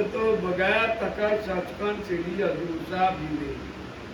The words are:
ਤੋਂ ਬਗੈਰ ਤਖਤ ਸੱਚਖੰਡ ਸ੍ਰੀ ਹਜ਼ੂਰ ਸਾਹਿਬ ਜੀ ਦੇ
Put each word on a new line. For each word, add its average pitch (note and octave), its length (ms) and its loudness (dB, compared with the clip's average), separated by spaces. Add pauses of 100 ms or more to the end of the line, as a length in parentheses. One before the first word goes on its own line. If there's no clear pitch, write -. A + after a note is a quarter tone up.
(120)
ਤੋਂ A3 240 4
ਬਗੈਰ F#3+ 520 2 (120)
ਤਖਤ G#3 460 2
ਸੱਚਖੰਡ G3+ 580 -2
ਸ੍ਰੀ F3 300 -2
ਹਜ਼ੂਰ E3 440 0 (120)
ਸਾਹਿਬ F#3 300 2
ਜੀ D3+ 160 -2
ਦੇ C#3 180 -4 (600)